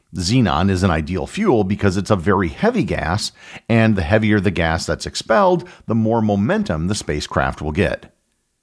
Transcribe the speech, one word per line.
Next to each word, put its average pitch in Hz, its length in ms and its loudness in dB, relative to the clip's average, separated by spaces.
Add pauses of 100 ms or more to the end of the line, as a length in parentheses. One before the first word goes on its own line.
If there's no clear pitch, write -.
(140)
Xenon 92 560 0
is 92 140 0
an 98 80 4
ideal 78 340 -2
fuel 151 380 0
because 98 320 0
it's 101 160 -2
a 104 40 4
very 90 320 2
heavy 208 360 0
gas, 85 480 -4 (360)
and 113 280 4
the 92 60 0
heavier 107 360 2
the 95 140 2
gas 82 340 -2
that's 76 180 -4
expelled, 180 640 0 (180)
the 113 100 -2
more 113 260 2
momentum 104 640 0
the 104 80 -2
spacecraft 71 640 -4
will 78 120 -6
get. - 420 -4 (480)